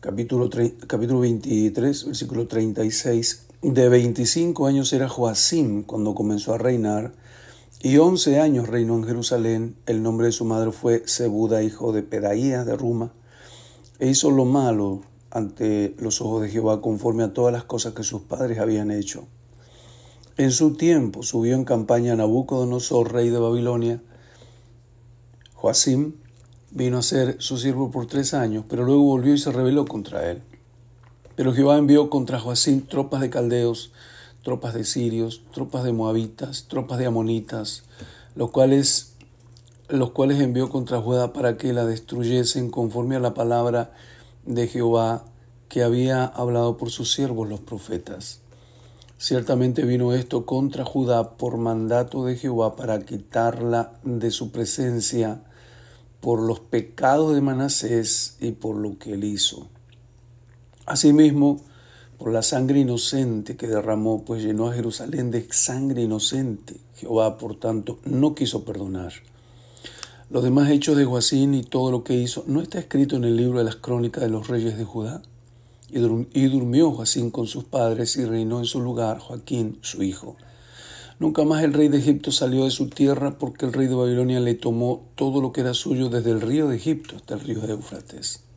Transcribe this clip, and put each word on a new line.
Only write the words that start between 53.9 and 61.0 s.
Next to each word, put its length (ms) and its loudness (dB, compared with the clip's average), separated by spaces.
de 260 -2
su 220 -8
presencia 880 -2
por 200 0
los 200 -2
pecados 720 2
de 60 2
Manasés 1000 -2
y 120 -4
por 240 -8
lo 220 -6
que 160 -10
él 100 -4
hizo. 440 -4
Asimismo, 760 6